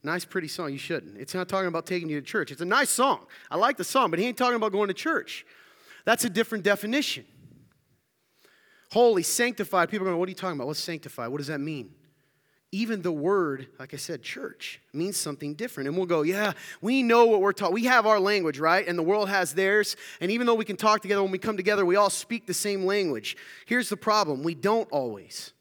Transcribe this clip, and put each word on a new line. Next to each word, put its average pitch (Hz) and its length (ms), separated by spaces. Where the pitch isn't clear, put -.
Nice, 175 220
pretty 165 240
song. 151 240
You 139 60
shouldn't. 165 380
It's 123 160
not 185 160
talking 190 200
about 165 180
taking 170 240
you 147 100
to 139 60
church. 185 240
It's 143 100
a 175 60
nice 240 240
song. 240 340
I 156 40
like 233 200
the - 80
song, 247 260
but 165 80
he 208 80
ain't 247 100
talking 247 200
about 214 160
going 202 160
to 190 60
church. - 520
That's 226 200
a 233 60
different 208 340
definition. 202 600
Holy, 226 320
sanctified. 196 640
People 190 180
are 190 40
going, 170 80
"What 185 100
are - 20
you 180 60
talking 175 220
about? 127 80
What's 151 120
sanctified? 147 520
What 143 80
does 143 80
that 147 140
mean?" 139 340
Even 214 280
the 170 120
word, 151 560
like 131 160
I - 20
said, 143 260
church, - 600
means 185 240
something 147 380
different. 151 340
And 156 80
we'll 185 80
go, 170 160
"Yeah, 185 320
we 254 200
know 233 220
what 220 160
we're 196 140
taught. 180 180
We 226 120
have 247 220
our 214 140
language, 185 380
right? 165 280
And 175 120
the 165 40
world 196 280
has 180 240
theirs. 196 420
And 180 100
even 240 160
though 233 80
we 220 120
can 202 100
talk 214 240
together, 202 220
when 190 100
we 185 60
come 208 180
together, 196 300
we 180 100
all 202 140
speak - 360
the 185 60
same 196 320
language." 180 500
Here's 247 240
the 208 80
problem. 180 460
We 170 120
don't 208 360
always. 110 720